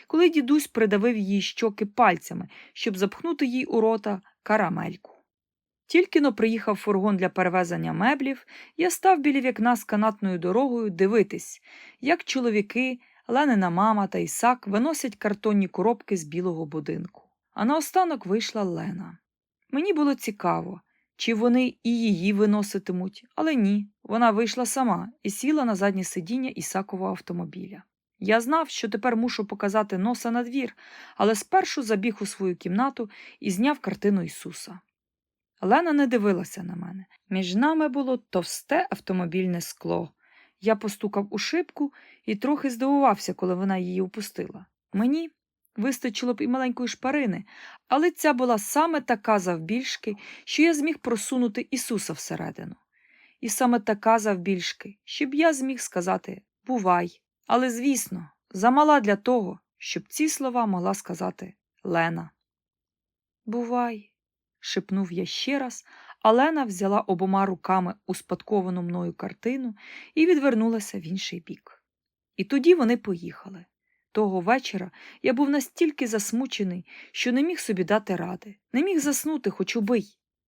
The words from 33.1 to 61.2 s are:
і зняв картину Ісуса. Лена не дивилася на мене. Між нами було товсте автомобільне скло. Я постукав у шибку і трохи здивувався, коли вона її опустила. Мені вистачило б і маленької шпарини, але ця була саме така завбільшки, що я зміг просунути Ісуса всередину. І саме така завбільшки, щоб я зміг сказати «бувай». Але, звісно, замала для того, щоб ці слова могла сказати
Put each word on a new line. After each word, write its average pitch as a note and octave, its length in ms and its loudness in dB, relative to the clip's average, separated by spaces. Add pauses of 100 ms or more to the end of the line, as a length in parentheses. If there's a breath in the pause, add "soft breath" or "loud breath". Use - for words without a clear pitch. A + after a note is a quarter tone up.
і - 100 -4
зняв B3 280 2
картину G3 440 0
Ісуса. - 560 -12 (800)
Лена D4+ 320 4
не C#4+ 140 6
дивилася G3+ 560 0
на F3 140 -10
мене. F3 300 -12 (240 soft breath)
Між F#3 240 -2
нами D4+ 340 4
було C4 280 0
товсте - 760 -2
автомобільне F3+ 680 -2
скло. E3+ 520 -6 (480 soft breath)
Я G#3+ 160 2
постукав G3+ 540 -4
у G#3+ 80 -6
шибку D4 540 -4 (340 soft breath)
і G#3+ 100 -2
трохи C#4 340 -2
здивувався, B3+ 640 2
коли F#3 200 -2
вона F#3+ 220 -2
її F3+ 240 -4
опустила. - 640 -8 (260)
Мені C#4+ 380 0 (460)
вистачило B3 580 -2
б G#3 60 -8
і D4+ 80 0
маленької B3 400 -2
шпарини, B3+ 560 -2 (440 loud breath)
але D4+ 220 4
ця D#4 220 2
була B3 260 2
саме D#4 420 0
така A3 380 0
завбільшки, F#3 800 -4 (280 loud breath)
що - 180 0
я E4 120 6
зміг D4+ 240 -2
просунути A#3+ 720 -2
Ісуса A#3+ 420 -4
всередину. - 640 -10 (640 soft breath)
І A#3+ 80 -6
саме A#3+ 320 4
така A3 380 2
завбільшки, G3 880 -2
щоб C#4 300 -4
я D#4+ 180 4
зміг C4 280 -4
сказати F#3 640 -4 (240)
«бувай». F3+ 540 0 (260)
Але, B3+ 240 2
звісно, A#3 600 -2 (200)
замала C#4 500 4
для G#3 160 2
того, A3 440 0 (180)
щоб - 300 -8
ці D#4 200 -2
слова B3 380 -2
могла F#3+ 280 0
сказати - 600 -8 (300)